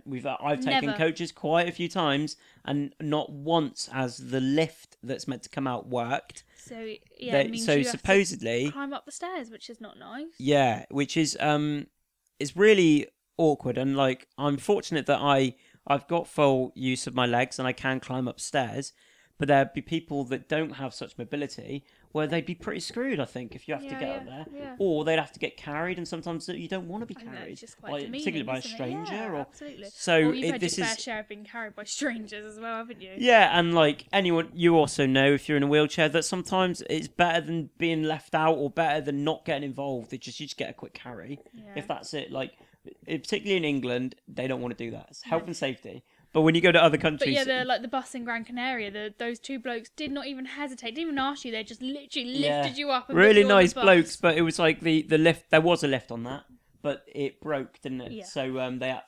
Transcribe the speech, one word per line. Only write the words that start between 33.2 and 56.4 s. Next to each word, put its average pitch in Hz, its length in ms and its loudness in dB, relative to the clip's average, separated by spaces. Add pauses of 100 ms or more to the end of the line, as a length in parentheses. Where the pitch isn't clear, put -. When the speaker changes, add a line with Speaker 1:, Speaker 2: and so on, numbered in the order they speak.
Speaker 1:
and, 170 140 4
like, 151 400 4
anyone, 175 400 2
you 170 240 6
also 143 300 4
know 135 260 6
if 139 160 -2
you're 151 80 2
in 139 60 2
a 139 40 2
wheelchair 151 400 4
that 156 160 0
sometimes 185 640 0
it's 156 200 -4
better 170 340 2
than 160 380 -6
being 165 240 0
left 156 320 -4
out 160 220 2
or 139 120 -2
better 156 320 0
than 143 240 -4
not 156 180 -2
getting 143 200 -4
involved. 135 500 -8
It 127 80 -10
just, - 180 -16
you 151 60 -12
just - 120 -14
get 127 120 -6
a 123 40 -14
quick - 200 -18
carry, 123 460 -14 (140)
Speaker 2:
Yeah. 214 220 -20
Speaker 1:
if 147 120 -8
that's - 260 -8
it. 139 180 -8
Like, 131 220 -6 (540)
it, 156 160 -6
particularly 196 340 -2
in 165 80 -2
England, 127 480 -2 (140)
they 127 180 -8
don't 131 160 -4
wanna 120 140 -6
do 117 160 -8
that. - 180 -14
It's - 140 -20
health 165 200 -2
Speaker 2:
No. 190 40 -16
Speaker 1:
and 170 100 -10
safety. 123 460 -8 (300)
But 160 80 4
when 160 140 6
you 170 60 2
go 175 100 8
to 165 100 8
other 156 160 8
Speaker 2:
But - 40 -10
Speaker 1:
countries 156 340 2
Speaker 2:
yeah, 277 80 2
the, 262 200 0
like, 247 200 -2
the 262 40 -8
bus 254 280 -6
in 247 80 -10
Gran 233 200 -6
Canaria, 240 460 -6
the, 208 300 -10
those 233 200 -6
two 269 200 -10
blokes 233 360 -8
did 302 160 -8
not 277 140 -6
even 262 200 -10
hesitate, 262 500 -10
didn't 311 140 -6
even 285 100 -4
ask 277 260 -4
you. 240 60 -8
They 220 120 -6
just 220 160 -18
literally 269 640 -6
Speaker 1:
Yeah. 294 200 2
Speaker 2:
lifted 269 160 -4
you 285 100 -2
up 254 180 -2
and - 80 -2
put 170 60 6
Speaker 1:
Really 208 200 10
Speaker 2:
you 202 40 6
on 208 40 4
the 208 40 6
Speaker 1:
nice 185 200 8
Speaker 2:
bus. 262 100 -2
Speaker 1:
blokes, 180 320 8
but 170 200 4
it 165 60 4
was 165 160 2
like 160 220 4
the, 160 240 4
the 156 160 4
lift, 160 320 4
there 156 100 8
was 165 220 4
a 147 40 2
lift 131 240 -2
on 117 120 -8
that, 131 220 -10 (360)